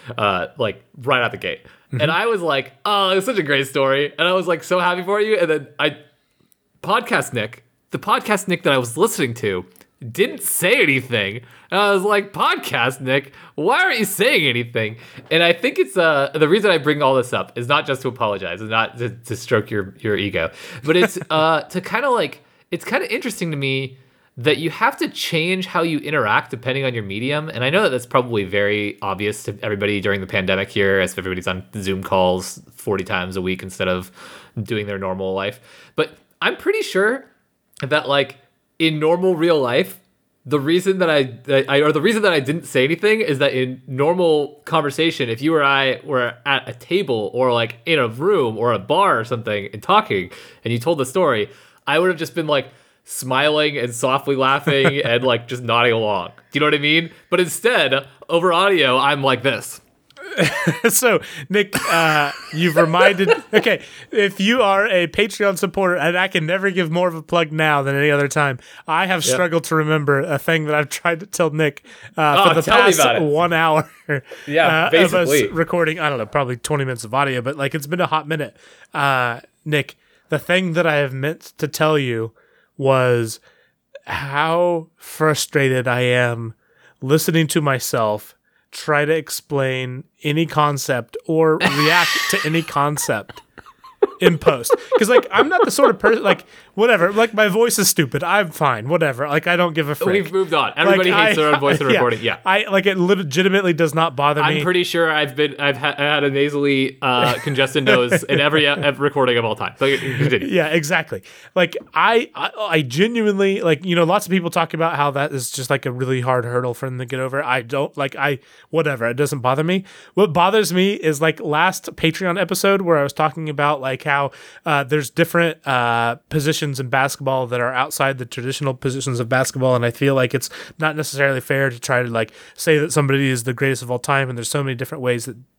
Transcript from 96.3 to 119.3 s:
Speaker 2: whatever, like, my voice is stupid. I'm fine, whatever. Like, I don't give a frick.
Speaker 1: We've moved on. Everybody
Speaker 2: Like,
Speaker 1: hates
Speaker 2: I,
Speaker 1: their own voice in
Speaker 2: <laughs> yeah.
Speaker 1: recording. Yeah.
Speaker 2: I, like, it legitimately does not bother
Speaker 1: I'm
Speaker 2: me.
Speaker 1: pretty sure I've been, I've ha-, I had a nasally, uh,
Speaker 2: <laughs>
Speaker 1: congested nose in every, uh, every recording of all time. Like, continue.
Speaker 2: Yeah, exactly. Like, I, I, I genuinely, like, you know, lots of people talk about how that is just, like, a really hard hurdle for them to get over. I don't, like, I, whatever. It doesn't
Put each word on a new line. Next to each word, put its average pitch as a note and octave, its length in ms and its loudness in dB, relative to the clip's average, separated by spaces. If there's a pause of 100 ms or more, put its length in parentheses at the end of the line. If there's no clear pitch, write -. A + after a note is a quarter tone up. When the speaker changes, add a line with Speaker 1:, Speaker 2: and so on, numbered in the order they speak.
Speaker 2:
whatever, G3+ 380 4
like, A3 220 2
my G#3+ 140 2
voice A3+ 300 2
is G3 100 2
stupid. C#3+ 340 0
I'm F3+ 280 0
fine, B2+ 380 0
whatever. D3 400 0
Like, D#3 200 0
I F3 80 2
don't E3+ 180 0
give D3+ 140 -2
a D3 80 -2
frick. F#3 160 -2
Speaker 1:
We've F3+ 200 0
moved F3+ 220 0
on. C3 220 0
Everybody F#3 340 4
Speaker 2:
Like, G#3 180 4
Speaker 1:
hates F#3+ 100 2
Speaker 2:
I, D#3 40 2
Speaker 1:
their D3+ 120 4
own D3+ 60 0
voice C#3+ 200 2
in D3 60 0
Speaker 2:
<laughs> - 20 0
yeah. B2 60 4
Speaker 1:
recording. A#2+ 280 2
Yeah. A2+ 240 -2
Speaker 2:
I, G3+ 240 2
like, F#3+ 160 2
it F#3+ 120 0
legitimately F#3 720 2
does D#3 240 0
not D#3+ 200 0
bother C#3+ 260 0
Speaker 1:
I'm D#3 120 2
Speaker 2:
me. D3+ 80 -2
Speaker 1:
pretty F3 220 0
sure E3+ 260 0
I've D3+ 240 0
been, D3 260 0
I've C#3+ 160 2
ha-, C#3 220 -2
I C#3+ 40 0
had D3 220 2
a C#3+ 60 2
nasally, C#3 720 0
uh, B2+ 320 2
Speaker 2:
<laughs> A#2 80 -8
Speaker 1:
congested C3+ 420 0
nose B2+ 400 4
in C#3 160 0
every, D3+ 280 4
uh, C#3+ 80 0
every C#3+ 280 -2
recording C3 340 2
of A#2 60 0
all G#2+ 120 -2
time. - 240 -6
Like, C#3 200 2
continue. C3+ 480 0
Speaker 2:
Yeah, E3+ 200 2
exactly. D#3 540 -2 (340)
Like, F3 200 2 (180)
I, A3 420 2
I, D#3 140 -4 (200)
I D#3+ 120 2
genuinely, G3 800 0
like, E3 220 0
you F3+ 120 0
know, E3+ 80 4
lots G3 220 0
of E3+ 40 -6
people F3 200 0
talk E3+ 240 -2
about E3 200 -2
how C#3+ 180 0
that C#3+ 200 -2
is B2+ 180 -6
just, C3 200 -8
like, C#3 160 0
a C3 60 -4
really B2+ 280 -2
hard B2 240 0
hurdle B2 300 -2
for C3+ 120 -8
them B2+ 120 -8
to B2+ 80 -6
get C3 140 -6
over. C3 220 -4
I B2+ 200 0
don't, C3+ 340 -4
like, C#3 200 -4
I, C#3+ 220 -2 (320)
whatever. C#3+ 380 0
It A#2+ 80 -2
doesn't C#3+ 240 -2